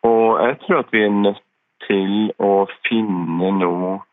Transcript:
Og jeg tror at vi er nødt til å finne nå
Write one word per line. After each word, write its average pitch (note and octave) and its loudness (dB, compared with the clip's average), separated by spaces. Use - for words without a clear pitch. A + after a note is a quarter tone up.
Og A2+ 2
jeg B2 0
tror F3 -2
at A#2+ -4
vi A2 2
er G#2 2
nødt G2+ 0
til G2+ -2
å G2 0
finne F#2 -2
nå F#2 -2